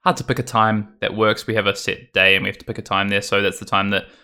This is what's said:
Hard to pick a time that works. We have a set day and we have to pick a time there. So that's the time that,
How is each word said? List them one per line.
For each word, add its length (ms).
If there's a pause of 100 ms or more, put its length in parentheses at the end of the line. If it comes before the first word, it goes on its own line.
Hard 140
to 80
pick 140
a 40
time 560
that 160
works. 320
We 80
have 120
a 80
set 360
day 240
and 80
we 60
have 80
to 80
pick 120
a 40
time 260
there. 140
So 200
that's 180
the 60
time 240
that, 160 (180)